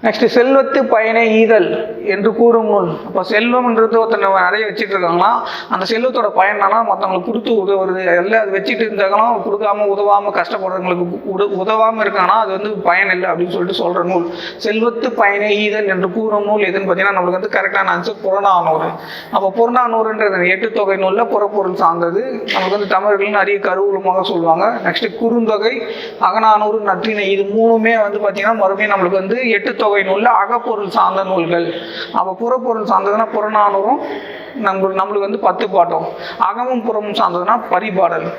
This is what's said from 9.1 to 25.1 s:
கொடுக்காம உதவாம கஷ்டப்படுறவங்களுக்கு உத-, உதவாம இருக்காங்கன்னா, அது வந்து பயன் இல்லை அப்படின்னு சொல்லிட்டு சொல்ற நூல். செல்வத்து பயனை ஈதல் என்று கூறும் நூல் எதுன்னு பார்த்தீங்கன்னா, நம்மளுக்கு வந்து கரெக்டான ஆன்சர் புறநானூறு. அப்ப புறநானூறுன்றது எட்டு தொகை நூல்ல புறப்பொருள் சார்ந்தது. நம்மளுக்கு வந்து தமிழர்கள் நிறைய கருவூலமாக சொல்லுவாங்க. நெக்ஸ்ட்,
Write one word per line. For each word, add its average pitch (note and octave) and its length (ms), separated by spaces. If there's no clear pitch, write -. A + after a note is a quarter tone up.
கொடுக்காம G#3 440
உதவாம G3+ 420
கஷ்டப்படுறவங்களுக்கு F#3 960
உத-, G3 240
உதவாம A3 560
இருக்காங்கன்னா, G3 340
அது G#3 140
வந்து G3 180
பயன் F#3+ 400
இல்லை F3+ 200
அப்படின்னு F3 200
சொல்லிட்டு F3+ 340
சொல்ற F3+ 200
நூல். F3 260
செல்வத்து A3+ 560
பயனை G3+ 440
ஈதல் G#3 300
என்று F#3 260
கூறும் G#3+ 320
நூல் G#3 180
எதுன்னு F#3+ 260
பார்த்தீங்கன்னா, F#3+ 280
நம்மளுக்கு F3+ 240
வந்து G#3+ 80
கரெக்டான G3 380
ஆன்சர் F3+ 360
புறநானூறு. F3 680
அப்ப G3 240
புறநானூறுன்றது A3+ 920
எட்டு G#3 240
தொகை G3 240
நூல்ல G3 280
புறப்பொருள் G3+ 500
சார்ந்தது. F#3 720
நம்மளுக்கு F#3+ 260
வந்து G3+ 180
தமிழர்கள் G3 400
நிறைய G3+ 300
கருவூலமாக F#3+ 640
சொல்லுவாங்க. F3+ 640
நெக்ஸ்ட், G3+ 340